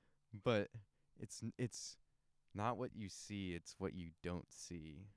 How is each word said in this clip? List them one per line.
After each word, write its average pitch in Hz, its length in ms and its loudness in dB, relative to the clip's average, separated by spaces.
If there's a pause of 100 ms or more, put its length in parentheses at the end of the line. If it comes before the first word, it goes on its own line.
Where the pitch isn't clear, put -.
(440)
But 104 260 8 (500)
it's, - 220 -6 (160)
it's - 400 0 (580)
not 107 220 4
what 120 180 0
you 101 140 -2
see, 98 440 -2
it's - 260 -6
what 95 140 2
you 85 180 -4 (120)
don't 87 260 0
see. 80 680 -8